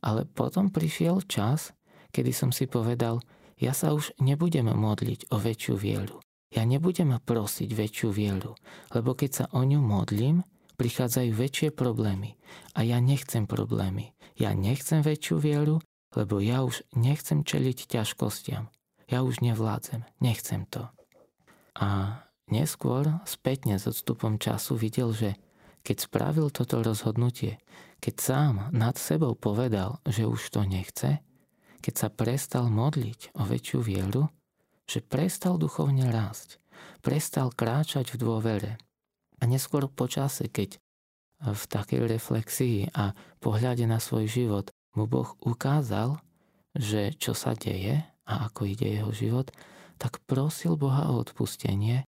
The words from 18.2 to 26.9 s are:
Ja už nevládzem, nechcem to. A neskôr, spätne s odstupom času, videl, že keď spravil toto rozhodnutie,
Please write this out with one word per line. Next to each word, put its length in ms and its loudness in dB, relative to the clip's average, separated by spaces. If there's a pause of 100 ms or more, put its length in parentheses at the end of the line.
Ja 160 2
už 200 0
nevládzem, 640 -2 (180)
nechcem 480 0
to. 160 -6 (880)
A 460 0 (260)
neskôr, 800 0
spätne 480 -2
s 100 -2
odstupom 540 -2
času, 340 -2
videl, 380 0
že 240 -2 (480)
keď 240 -2
spravil 400 2
toto 320 0
rozhodnutie, 800 0 (400)